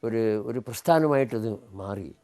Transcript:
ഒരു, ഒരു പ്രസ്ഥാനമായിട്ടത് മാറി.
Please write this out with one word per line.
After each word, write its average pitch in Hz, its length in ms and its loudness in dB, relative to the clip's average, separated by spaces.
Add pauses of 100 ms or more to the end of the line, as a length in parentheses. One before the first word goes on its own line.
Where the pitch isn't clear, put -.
ഒരു, 113 160 0 (260)
ഒരു 120 200 -4
പ്രസ്ഥാനമായിട്ടത് 135 800 2 (320)
മാറി. 98 280 -8 (160)